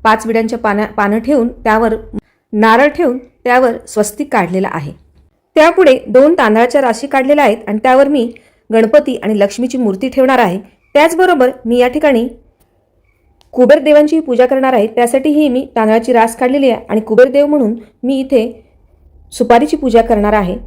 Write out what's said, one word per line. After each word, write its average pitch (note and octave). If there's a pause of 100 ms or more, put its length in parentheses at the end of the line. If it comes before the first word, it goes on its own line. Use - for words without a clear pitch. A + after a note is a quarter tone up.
पाच A3+
विड्यांच्या A3+
पानं, G#3+
पानं G#3
ठेवून A#3
त्यावर A3+ (580)
नारळ A3+
ठेवून D4
त्यावर B3+ (100)
स्वस्तिक G#3+
काढलेला F3+
आहे. D3 (640)
त्यापुढे D#4+ (100)
दोन C4+
तांदळाच्या B3
राशी A#3+
काढलेल्या C#4+
आहेत A3 (100)
आणि G#3+
त्यावर C4
मी C#4 (460)
गणपती A#3
आणि G#3
लक्ष्मीची A#3
मूर्ती G#3+
ठेवणार C4
आहे. F#3+ (360)
त्याचबरोबर D#4+ (160)
मी A#3
या B3
ठिकाणी B3+ (1300)
कुबेर C4
देवांचीही D4+
पूजा B3+
करणार C4
आहे. A3
त्यासाठीही C4+
मी B3+ (100)
तांदळाची A3+
रास A3+
काढलेली C4+
आहे -
आणि G#3
कुबेर A3+
देव C#4+
म्हणून C#4 (280)
मी C4
इथे B3+ (800)
सुपारीची A#3+
पूजा A#3
करणार G#3
आहे. G3